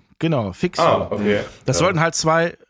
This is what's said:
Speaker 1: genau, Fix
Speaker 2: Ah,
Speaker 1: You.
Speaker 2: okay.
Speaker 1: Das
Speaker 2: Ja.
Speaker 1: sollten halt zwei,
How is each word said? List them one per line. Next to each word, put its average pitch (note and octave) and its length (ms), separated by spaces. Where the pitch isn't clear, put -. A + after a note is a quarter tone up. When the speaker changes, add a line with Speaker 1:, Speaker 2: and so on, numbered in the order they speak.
Speaker 1:
genau, C3 340
Fix - 260
Speaker 2:
Ah, C#3+ 300
Speaker 1:
You. A2 60
Speaker 2:
okay. G#2 240
Speaker 1:
Das C3 140
Speaker 2:
Ja. D#3 60
Speaker 1:
sollten F3+ 160
halt E3 140
zwei, E3 420